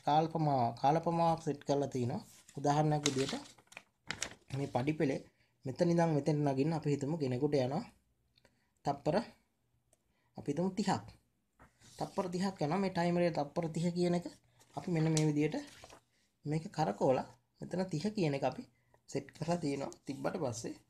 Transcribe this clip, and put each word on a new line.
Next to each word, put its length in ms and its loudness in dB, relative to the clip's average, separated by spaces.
කාලපමා-, 720 2
කාලපමාවක් 680 2
සෙට් 220 -2
කරලා 240 2
තිනවා. 320 -2
උදාහරණයක් 480 2
විදිහට 300 2
මේ 160 -2
පඩිපෙළේ 520 0
මෙතන 260 0
ඉඳන් 220 4
මෙතෙන් 280 2
නගින්න 320 2
අපි 180 -2
හිතමු 280 -2
කෙනෙකුට 360 0
යනවා 300 0
තප්පර, 320 0
අපි 140 -12
හිතමු 220 0
තිහක්. 320 0
තප්පර 340 -4
තිහක් 300 -2
යනවා. 220 0
මේ 120 -2
ටයිමර් 300 2
එක 120 2
තප්පර 340 -2
තිහ 220 -2
කියන 240 2
එක 120 -2
අපි 140 -8
මෙන්න 180 2
මේ 180 4
විදිහට 300 2
මේක 240 -4
කරකවලා 580 2
මෙතන 320 -4
තිහ 220 -4
කියන 260 0
එක 100 -2
අපි 180 -2
සෙට් 220 -6
කරලා 280 -2
තියෙනවා. 320 -4
තිබ්බට 360 -6
පස්සේ 360 -6